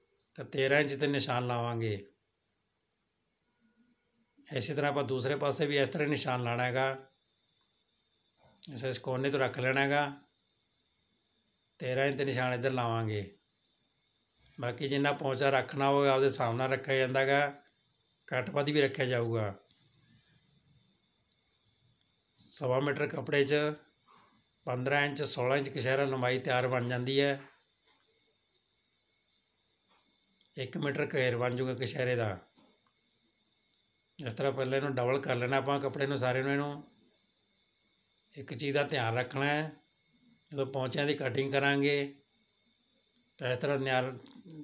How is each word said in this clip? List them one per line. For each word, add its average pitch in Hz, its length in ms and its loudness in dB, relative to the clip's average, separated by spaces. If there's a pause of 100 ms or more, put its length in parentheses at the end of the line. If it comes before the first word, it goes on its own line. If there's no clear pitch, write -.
(360)
ਤਾਂ 139 100 -12
ਤੇਰਾਂ 139 360 4
ਇੰਚ 143 120 0
'ਤੇ 143 140 0
ਨਿਸ਼ਾਨ 123 400 0
ਲਾਵਾਂਗੇ। 117 600 -2 (2500)
ਇਸੇ 139 220 -2
ਤਰ੍ਹਾਂ 143 160 0
ਆਪਾਂ 143 120 0
ਦੂਸਰੇ 131 320 -2
ਪਾਸੇ 143 300 0
ਵੀ 143 120 0
ਇਸ 135 120 2
ਤਰ੍ਹਾਂ 151 160 -2
ਹੀ 147 60 0
ਨਿਸ਼ਾਨ 127 320 0
ਲਾਉਣਾ 120 200 0
ਹੈਗਾ। 131 340 0 (1800)
ਇਸ, 123 120 -6
ਇਸ 127 140 -4
ਕੋਨੇ 131 300 -2
ਤੋਂ 139 100 2
ਰੱਖ 131 200 0
ਲੈਣਾ 131 220 2
ਹੈਗਾ, 143 320 2 (1700)
ਤੇਰਾਂ 127 260 0
ਇੰਚ 139 100 0
'ਤੇ 135 100 -2
ਨਿਸ਼ਾਨ 127 280 0
ਇੱਧਰ 127 180 0
ਲਾਵਾਂਗੇ। 113 600 -2 (1300)
ਬਾਕੀ 123 280 -4
ਜਿੰਨਾ 143 220 2
ਪੌਂਚਾ 139 380 0
ਰੱਖਣਾ 139 400 2
ਹੋਵੇ 139 200 4
ਆਪਦੇ 135 160 6
ਹਿਸਾਬ 127 300 2
ਨਾਲ 131 160 0
ਰੱਖਿਆ 135 260 0
ਜਾਂਦਾ 131 220 2
ਹੈਗਾ, 139 440 2 (640)
ਕੱਟ 123 220 -2
ਵੱਧ 139 200 0
ਵੀ 147 120 4
ਰੱਖਿਆ 135 240 2
ਜਾਊਗਾ। 117 500 0 (2750)
ਸਵਾ 127 440 -2
ਮੀਟਰ 143 280 0
ਕੱਪੜੇ 143 380 0
'ਚ 139 80 0 (1120)
ਪੰਦਰਾਂ 131 360 0
ਇੰਚ, 143 220 -2
ਸੋਲਾਂ 131 340 2
ਇੰਚ 139 120 -2
ਕਛਹਿਰਾ 135 340 0
ਲੰਬਾਈ 131 360 0
ਤਿਆਰ 127 280 2
ਬਣ 123 220 0
ਜਾਂਦੀ 127 320 0
ਹੈ। 139 200 2 (3250)
ਇੱਕ 131 200 -8
ਮੀਟਰ 147 360 -2
ਘੇਰ 127 240 2
ਬਣ 123 180 0
ਜੂਗਾ 127 180 -2
ਕਛਹਿਰੇ 123 420 -2
ਦਾ। 107 240 -2 (1900)
ਇਸ 113 60 -6
ਤਰ੍ਹਾਂ 135 180 0
ਪਹਿਲਾਂ 135 260 0
ਇਹਨੂੰ 135 180 -2
double 127 260 0
ਕਰ 131 140 -2
ਲੈਣਾ 123 220 0
ਆਪਾਂ 139 220 0
ਕੱਪੜੇ 139 280 -2
ਨੂੰ 139 100 -2
ਸਾਰੇ 127 260 0
ਨੂੰ। 139 80 -2
ਇਹਨੂੰ 143 320 -4 (1500)
ਇੱਕ 147 160 -12
ਚੀਜ਼ 135 200 -2
ਦਾ 143 100 2
ਧਿਆਨ 120 340 0
ਰੱਖਣਾ 127 280 -2
ਹੈ, 151 260 0 (840)
ਜਦੋਂ 135 120 0
ਪੌਂਚਿਆਂ 135 400 -2
ਦੀ 147 80 2
ਕਟਿੰਗ 135 380 -2
ਕਰਾਂਗੇ 143 640 2 (1200)
ਤਾਂ 127 140 -2
ਇਸ 123 60 0
ਤਰ੍ਹਾਂ 143 220 0
ਨਿਆਰ-, 131 380 0 (460)